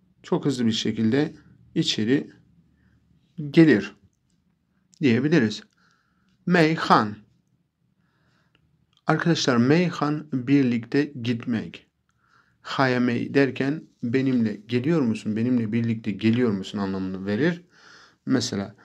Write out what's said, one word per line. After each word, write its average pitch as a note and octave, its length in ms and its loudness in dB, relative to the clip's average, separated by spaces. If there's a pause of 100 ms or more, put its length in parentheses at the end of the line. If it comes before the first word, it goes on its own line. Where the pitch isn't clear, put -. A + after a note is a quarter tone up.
(220)
çok - 220 -4
hızlı B2 220 0
bir A2 60 2
şekilde A2+ 600 -2 (400)
içeri C3 560 -2 (1200)
gelir C#3 460 6 (1040)
diyebiliriz. B2+ 640 2 (840)
Meegaan. D#3+ 720 2 (1900)
Arkadaşlar, D#3 500 2
meegaan D3 760 2
birlikte C3+ 800 0 (100)
gitmek. A#2 640 -6 (880)
Ga C3+ 120 2
je B2 100 0
mee A#2+ 360 -2
derken C#3 500 0 (180)
benimle A#2+ 540 0 (120)
geliyor C3 320 0
musun, A2 360 -2
benimle A2+ 360 -2
birlikte A#2 380 -2
geliyor A2 400 2
musun G2 280 -6
anlamını F#2+ 480 -6
verir. C#3+ 360 -2 (640)
Mesela, A2 480 -2 (100)